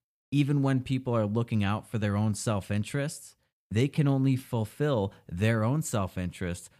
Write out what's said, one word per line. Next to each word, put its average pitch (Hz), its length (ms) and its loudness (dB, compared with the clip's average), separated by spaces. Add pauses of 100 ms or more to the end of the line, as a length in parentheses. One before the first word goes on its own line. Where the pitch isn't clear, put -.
(320)
even 143 300 2
when 135 200 2
people 127 340 -2
are 110 100 2
looking 110 380 0
out 101 260 -2
for 113 80 -6
their 101 180 0
own 107 200 0
self-interests, 107 1000 -4 (360)
they 117 160 2
can 143 200 2
only 135 280 4
fulfill 120 800 -2 (140)
their 107 360 0
own 139 180 0
self-interests 90 880 -4 (100)